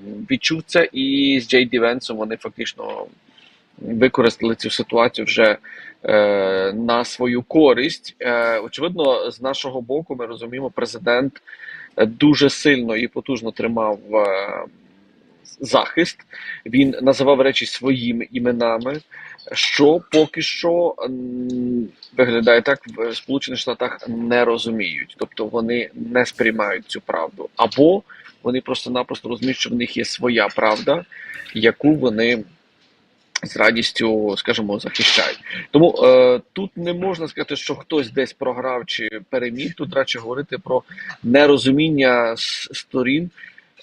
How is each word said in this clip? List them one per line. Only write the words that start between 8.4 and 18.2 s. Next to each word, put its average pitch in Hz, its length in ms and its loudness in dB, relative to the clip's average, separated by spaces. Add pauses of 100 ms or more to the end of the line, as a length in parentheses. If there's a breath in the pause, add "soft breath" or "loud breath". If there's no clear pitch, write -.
очевидно, 127 720 -2
з 117 100 -16
нашого 131 400 -6
боку, 139 340 -6
ми 123 100 -8
розуміємо, 117 440 -10
президент, 120 720 -2 (560 loud breath)
е, 110 80 4
дуже 139 440 4
сильно 127 460 0
і 113 120 -2
потужно 117 440 -6
тримав, 110 480 -2 (140)
е, 98 520 0 (920)
захист. 135 580 -2 (480 loud breath)
Він 131 360 2
називав 135 400 4
речі 135 240 0
своїми 120 680 -2